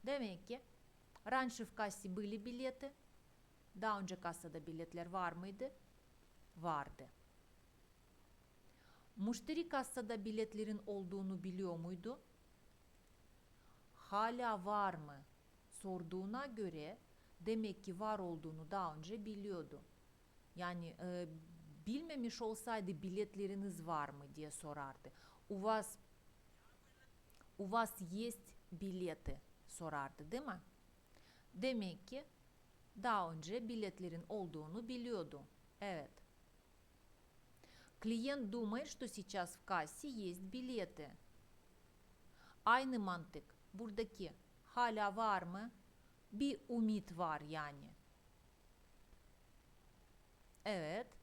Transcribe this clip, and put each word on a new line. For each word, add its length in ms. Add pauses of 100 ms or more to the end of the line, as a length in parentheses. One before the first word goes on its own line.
Demek 420
ki 120 (680)
раньше 340
в 100
кассе 420
были 280
билеты. 480 (880)
Daha 200
önce 200
kasada 460
biletler 440
var 220
mıydı? 380 (840)
Vardı. 520 (2000)
Müşteri 520
kasada 560
biletlerin 600
olduğunu 560
biliyor 340
muydu? 440 (1700)
Hala 720
var 300
mı? 300 (460)
Sorduğuna 760
göre 520 (420)
Demek 440
ki 160
var 180
olduğunu 520
daha 240
önce 300
biliyordu. 580 (720)
Yani, 440
e, 260 (600)
bilmemiş 560
olsaydı 600
"Biletleriniz 840
var 220
mı?" 260
diye 160
sorardı. 640 (380)
"U 120
vas, 360 (1600)
u 140
vas 280 (120)
есть 420 (180)
билеты?" 680 (260)
sorardı, 680
değil 100
mi? 180 (920)
Demek 540
ki 160 (800)
daha 300
önce 360
biletlerin 600
olduğunu 600
biliyordu. 540 (380)
Evet. 300 (1900)
Клиент 520
думает, 360
что 200
сейчас 480
в 80
кассе 440
есть 340 (100)
билеты. 580 (1500)
Aynı 340
mantık. 460 (300)
Buradaki 580 (320)
hala 520
var 260
mı? 280 (600)
Bir 360
umut 500
var 220
yani. 500 (2750)
Evet. 420 (160)